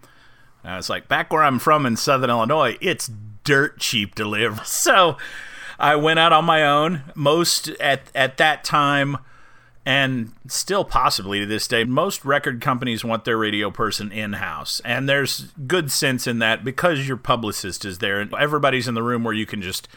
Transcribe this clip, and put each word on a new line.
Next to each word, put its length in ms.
And 80
I 60
was 120
like, 200
"Back 240
where 100
I'm 160
from 260
in 120
Southern 320
Illinois, 500
it's 320
dirt 360
cheap 360
to 100
live." 400
<laughs> 0
So 520
I 200
went 220
out 120
on 140
my 180
own. 400
Most 520
at, 340
at 220
that 260
time, 540
and 460
still 380
possibly 560
to 40
this 220
day, 160
most 400
record 380
companies 420
want 220
their 120
radio 340
person 400
in-house. 720
And 240
there's 420
good 240
sense 360
in 120
that 240
because 420
your 120
publicist 680
is 140
there 240
and 140
everybody's 520
in 60
the 100
room 220
where 80
you 120
can 160
just 360